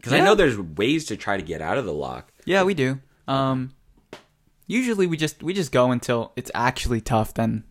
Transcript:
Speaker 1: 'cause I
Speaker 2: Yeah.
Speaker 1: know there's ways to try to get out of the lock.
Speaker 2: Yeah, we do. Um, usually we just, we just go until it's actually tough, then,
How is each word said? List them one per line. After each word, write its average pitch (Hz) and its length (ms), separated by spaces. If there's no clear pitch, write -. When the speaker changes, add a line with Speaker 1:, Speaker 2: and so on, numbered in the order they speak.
Speaker 1:
'cause 117 100
I 139 60
Speaker 2:
Yeah. 170 60
Speaker 1:
know 202 100
there's 147 240
ways 101 480
to 107 100
try 101 220
to 92 40
get 80 200
out 90 160
of 131 80
the 85 60
lock. 67 400
Speaker 2:
Yeah, 185 200
we 196 100
do. 135 260
Um, 135 440
usually 220 400
we 165 100
just, 156 260
we 165 120
just 175 180
go 127 180
until 120 460
it's 127 180
actually 120 460
tough, 110 340
then, 113 360